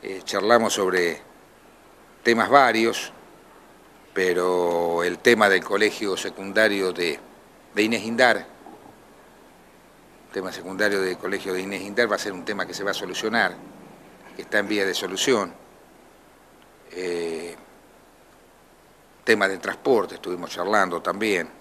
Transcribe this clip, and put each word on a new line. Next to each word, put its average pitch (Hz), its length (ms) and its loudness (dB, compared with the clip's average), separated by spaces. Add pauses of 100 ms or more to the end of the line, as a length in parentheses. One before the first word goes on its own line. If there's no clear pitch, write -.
Eh, 95 240 -10
charlamos 107 500 2
sobre 90 460 0 (1000)
temas 113 280 2
varios, 113 600 4 (1000)
pero 87 920 0
el 87 160 -2
tema 110 300 6
del 92 160 4
colegio 101 520 0
secundario 98 760 -2
de, 87 260 -2 (560)
de 196 80 2
Inés 110 220 0
Indar, 117 320 2
el - 2000 -20
tema 92 200 -6
secundario 95 480 0
del 90 160 -2
colegio 95 380 -6
de 92 80 -4
Inés 95 200 -6
Indar 104 280 0
va 101 60 0
a - 20 -2
ser 104 140 -6
un 90 120 -12
tema 98 220 -4
que 87 80 -12
se 98 100 -8
va 101 60 0
a 95 40 -2
solucionar, 101 640 -2 (800)
que - 60 -14
está - 160 -2
en 101 100 -2
vía 104 160 0
de 95 100 -2
solución. 98 580 0 (1400)
Eh, 85 640 -6 (1700)
tema 104 220 4
del 95 120 -2
transporte, 98 560 0
estuvimos 87 340 -8
charlando 90 540 0
también. 90 460 -2 (120)